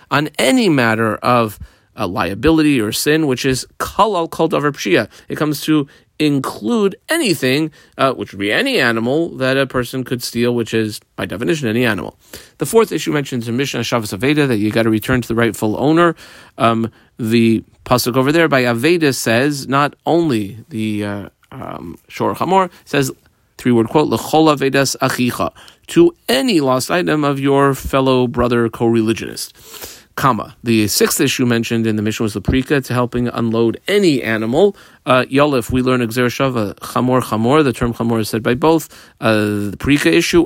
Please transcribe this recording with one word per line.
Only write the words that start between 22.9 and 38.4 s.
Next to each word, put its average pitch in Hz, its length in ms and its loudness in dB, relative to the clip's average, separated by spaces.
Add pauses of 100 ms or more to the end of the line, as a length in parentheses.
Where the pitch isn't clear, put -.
three-word 117 320 2
quote, 156 180 2
"L'chol 151 480 2
Avedas 139 440 0
Achicha," 123 520 -2 (360)
to 170 280 4 (140)
any 247 300 2
lost 127 300 0
item 165 340 0
of 143 160 0
your 139 340 2
fellow 131 540 0
brother 120 420 0
co-religionist. 113 840 -2 (600)
Comma. - 480 -2
The 110 260 2
sixth - 340 0
issue 131 240 0
mentioned 117 420 0
in 110 80 0
the 107 60 -2
Mishnah 110 240 -2
was 101 80 -4
the 101 80 -6
Prika, 131 420 0
to - 100 -8
helping 123 360 -2
unload 117 580 0
any 185 340 2
animal. 117 540 0 (300)
Uh, 127 180 2
Yolif, 135 480 0
we 127 100 0
learn 127 200 2
Gzera 120 260 0
Shava, 120 480 -2
Chamor 123 460 0
Chamor. 120 420 2
The 131 80 2
term 120 220 -2
Chamor 117 260 -2
is 107 80 -2
said 113 160 -4